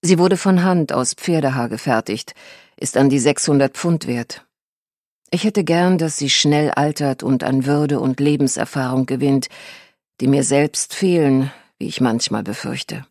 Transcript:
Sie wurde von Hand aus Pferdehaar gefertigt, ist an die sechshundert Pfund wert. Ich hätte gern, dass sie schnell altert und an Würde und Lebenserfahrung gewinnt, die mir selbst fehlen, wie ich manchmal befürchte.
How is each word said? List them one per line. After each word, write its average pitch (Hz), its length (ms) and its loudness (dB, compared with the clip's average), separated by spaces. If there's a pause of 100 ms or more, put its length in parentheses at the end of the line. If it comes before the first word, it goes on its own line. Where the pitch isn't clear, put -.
Sie 175 160 4
wurde 180 180 4
von 185 260 2
Hand 180 300 0
aus 127 220 -2
Pferdehaar 135 520 -2
gefertigt, 110 680 -4 (420)
ist - 180 -6
an 139 140 4
die 139 80 2
sechshundert 139 580 0
Pfund 170 300 -2
wert. - 400 -8 (880)
Ich 180 100 -2
hätte 208 180 0
gern, 175 340 2
dass 160 200 -2
sie 139 120 -4
schnell 147 400 2
altert 143 540 -2
und 131 200 0
an 135 220 0
Würde 147 340 2
und 131 200 -2
Lebenserfahrung 131 880 0
gewinnt, 135 400 0 (760)
die 127 60 0
mir 139 160 2
selbst 143 500 0
fehlen, 143 580 2 (280)
wie - 80 -8
ich - 140 -4
manchmal 113 420 -2
befürchte. - 680 -10